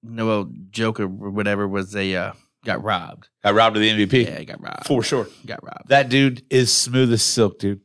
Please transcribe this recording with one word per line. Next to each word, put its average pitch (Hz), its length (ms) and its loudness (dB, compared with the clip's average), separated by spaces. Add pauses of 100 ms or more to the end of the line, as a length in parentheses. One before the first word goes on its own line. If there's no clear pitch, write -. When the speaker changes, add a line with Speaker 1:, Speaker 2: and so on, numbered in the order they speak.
Speaker 1:
Noel 110 480 -2 (200)
Joker 110 340 -2
or 95 40 -4 (220)
whatever 101 380 -2
was 98 260 -6
a, 98 220 -2
uh, 92 160 -4 (320)
got 92 180 -4
robbed. 95 460 -6 (160)
Speaker 2:
Got 101 100 4
robbed 110 220 6
of 107 60 2
the 110 80 4
M 107 80 0
V 104 80 4
P. 123 180 4
Speaker 1:
Yeah, 73 140 -8
he 78 60 -12
got - 180 -16
robbed. - 240 -12
Speaker 2:
For 127 160 0
sure. 120 260 -2 (180)
Speaker 1:
Got - 160 -14
robbed. - 260 -18
Speaker 2:
That 135 200 4
dude 131 420 2
is 127 220 2
smooth 123 400 2
as 110 100 2
silk, - 360 0
dude. 101 260 -4